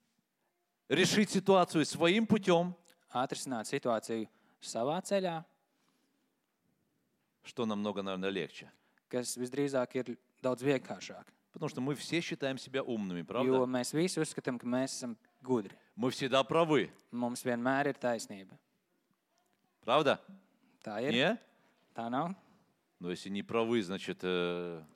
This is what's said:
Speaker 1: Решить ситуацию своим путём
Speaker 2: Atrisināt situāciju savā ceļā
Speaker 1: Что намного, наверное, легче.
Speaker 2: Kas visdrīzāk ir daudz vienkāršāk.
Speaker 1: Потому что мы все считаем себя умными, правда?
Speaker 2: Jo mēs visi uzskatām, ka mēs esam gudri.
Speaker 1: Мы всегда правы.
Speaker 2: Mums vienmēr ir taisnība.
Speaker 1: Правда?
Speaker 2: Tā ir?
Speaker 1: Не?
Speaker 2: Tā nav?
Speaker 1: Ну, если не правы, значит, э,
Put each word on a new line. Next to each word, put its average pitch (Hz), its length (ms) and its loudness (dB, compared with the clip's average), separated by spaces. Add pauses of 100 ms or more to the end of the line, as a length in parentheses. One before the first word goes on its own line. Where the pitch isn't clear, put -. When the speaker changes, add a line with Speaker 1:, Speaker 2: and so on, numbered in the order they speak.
(920)
Speaker 1:
Решить 185 400 4
ситуацию 180 560 4
своим 185 400 4
путём 180 480 4 (360)
Speaker 2:
Atrisināt 127 560 -4
situāciju 113 640 -2 (320)
savā 139 420 -2
ceļā 175 400 -2 (2000)
Speaker 1:
Что - 220 -4
намного, 104 360 -2
наверное, 95 280 -2
легче. 95 400 -6 (400)
Speaker 2:
Kas 123 260 -4
visdrīzāk 127 600 -2
ir 123 200 -4 (260)
daudz 123 200 0
vienkāršāk. 113 640 -2 (280)
Speaker 1:
Потому 156 160 -6
что - 120 -6
мы 139 140 -2
все 151 260 -2
считаем 139 380 -4
себя 135 240 -4
умными, 98 400 -2
правда? 120 280 0
Speaker 2:
Jo 131 160 4
mēs 127 260 -2
visi 165 280 0
uzskatām, 139 380 -4
ka 123 80 -8
mēs 127 300 -2
esam 120 200 -8 (260)
gudri. 120 300 0 (240)
Speaker 1:
Мы 123 140 2
всегда 135 340 2
правы. 151 460 4 (220)
Speaker 2:
Mums 120 320 -4
vienmēr 135 440 0
ir 135 120 -4
taisnība. 104 560 -4 (1300)
Speaker 1:
Правда? 131 340 4 (640)
Speaker 2:
Tā 107 200 -6
ir? 131 100 -2
Speaker 1:
Не? 156 260 2 (560)
Speaker 2:
Tā 117 140 -6
nav? 156 260 -2 (640)
Speaker 1:
Ну, 90 100 -6
если 90 180 -6
не 98 140 -4
правы, 113 400 0
значит, 92 400 -6
э, 87 600 -2 (140)